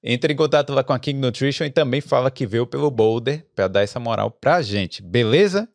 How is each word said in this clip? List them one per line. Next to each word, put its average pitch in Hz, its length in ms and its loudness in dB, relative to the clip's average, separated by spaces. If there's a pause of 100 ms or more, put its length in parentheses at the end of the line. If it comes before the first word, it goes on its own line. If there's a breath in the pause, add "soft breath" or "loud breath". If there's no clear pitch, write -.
Entre 123 300 0
em - 20 -2
contato 147 380 2
lá 135 100 2
com - 80 -2
a 131 80 0
King 139 200 -4
Nutrition 135 460 -2
e 147 40 -4
também 139 320 0
fala 131 300 0
que 131 140 -6
veio 117 220 -2
pelo 139 240 -2
Boulder 117 540 0 (100)
pra 98 140 0
dar 98 120 2
essa 104 180 -2
moral 110 320 -2
pra 165 300 0
gente, 101 400 -4
beleza? 139 720 2